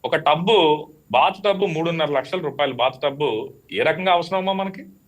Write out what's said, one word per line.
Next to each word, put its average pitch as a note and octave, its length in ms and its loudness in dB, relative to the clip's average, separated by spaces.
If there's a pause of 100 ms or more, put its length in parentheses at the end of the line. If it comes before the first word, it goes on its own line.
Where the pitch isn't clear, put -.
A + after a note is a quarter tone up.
ఒక A#2+ 100 0
టబ్బు, D#3 720 2 (220)
బాత్ D3+ 320 2
టబ్బు G3 220 2
మూడున్నర E3 460 -2
లక్షల C#3 280 -2
రూపాయలు C#3 340 -2
బాత్ B2 280 -2
టబ్బు C#3 520 -2 (180)
ఏ F#2+ 100 -2
రకంగా D#3+ 300 0
అవసరమమ్మా F3+ 420 0
మనకి? G3 320 -6 (220)